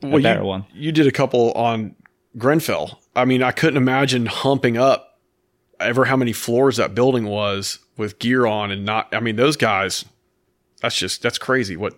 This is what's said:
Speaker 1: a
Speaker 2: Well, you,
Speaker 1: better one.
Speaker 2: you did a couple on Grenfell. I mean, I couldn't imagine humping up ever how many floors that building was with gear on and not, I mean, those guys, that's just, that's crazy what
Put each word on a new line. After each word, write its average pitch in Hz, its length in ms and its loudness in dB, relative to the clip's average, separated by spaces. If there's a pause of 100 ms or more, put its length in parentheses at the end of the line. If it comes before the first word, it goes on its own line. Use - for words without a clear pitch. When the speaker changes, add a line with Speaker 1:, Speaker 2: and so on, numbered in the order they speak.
Speaker 1:
a 139 40 -8
Speaker 2:
Well, 143 120 4
you, 135 40 4
Speaker 1:
better 107 200 2
one. 95 300 -6
Speaker 2:
you 151 180 -6
did 151 160 4
a 131 40 6
couple 123 420 2
on 113 420 -2 (420)
Grenfell. 113 640 0 (160)
I 127 100 2
mean, 127 160 2
I 127 100 2
couldn't 147 260 0
imagine 127 500 2
humping 131 500 0
up 131 420 0 (600)
ever 120 260 2
how 131 120 2
many 123 160 0
floors 120 440 2
that 104 160 -2
building 123 320 2
was 101 540 -4 (180)
with 104 220 -6
gear 123 260 2
on 107 260 -2
and 98 140 -6
not, 107 300 -4
I 110 40 -4
mean, 113 180 -2
those 143 200 2
guys, 98 480 -2 (760)
that's - 160 -4
just, - 260 -6
that's 120 140 -4
crazy 120 400 -4
what 95 200 -6